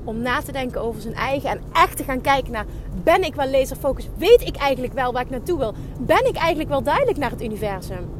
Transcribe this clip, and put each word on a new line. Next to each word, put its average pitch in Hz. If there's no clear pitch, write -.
om 220
na 254
te 285
denken 254
over 226
zijn 226
eigen 269
en 196
echt 339
te 277
gaan 254
kijken 269
naar, 214
"Ben 370
ik 311
wel 269
laserfocus? 269
Weet 453
ik -
eigenlijk 254
wel 247
waar 247
ik 247
naartoe 269
wil? -
Ben 370
ik 415
eigenlijk 320
wel 277
duidelijk 480
naar 262
het 165
universum? 196